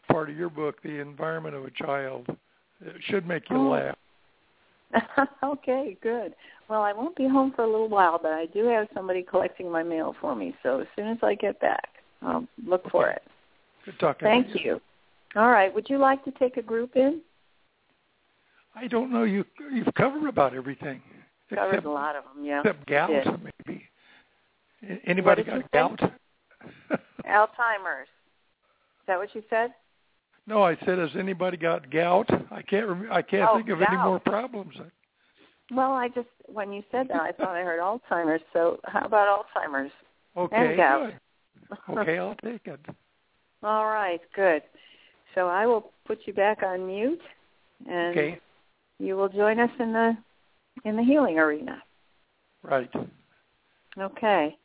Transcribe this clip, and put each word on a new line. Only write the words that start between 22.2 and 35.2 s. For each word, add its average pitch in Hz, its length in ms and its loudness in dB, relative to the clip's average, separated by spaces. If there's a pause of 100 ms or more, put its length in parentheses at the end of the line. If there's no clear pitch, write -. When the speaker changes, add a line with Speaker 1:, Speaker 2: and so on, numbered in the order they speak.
Speaker 2:
'em, 143 80 -12
yeah. 143 160 -2
Speaker 1:
except 156 280 0
Speaker 2:
You 143 60 -2
Speaker 1:
gout, 156 160 0
Speaker 2:
did. 135 420 -2 (140)
Speaker 1:
maybe. - 160 -12 (1040)
A-, 180 200 -10
anybody 185 340 4
Speaker 2:
What 254 200 -4
did - 100 -16
Speaker 1:
got 156 180 4
Speaker 2:
you 220 80 -10
say? - 100 0 (840)
Speaker 1:
gout? - 80 -4 (260)
<laughs> - 0 -
Speaker 2:
Alzheimer's. 202 800 0
Is - 1000 -20
that 185 120 0
what 202 160 -8
you 214 160 -10
said? 233 220 0 (760)
Speaker 1:
No, 208 160 2
I 170 220 4
said, 185 140 0
"Has 160 180 -2
anybody 185 400 -2
got 165 340 -2
gout?" 175 380 4 (220)
I - 120 -12
can't 208 260 -2
rem-, 190 220 -6
I 175 120 2
can't 202 280 2
Speaker 2:
Oh, 214 60 6
Speaker 1:
think 220 120 -2
of 175 140 -2
any 208 140 4
Speaker 2:
gout. 247 100 2
Speaker 1:
more 185 140 2
problems. 202 540 -4 (960)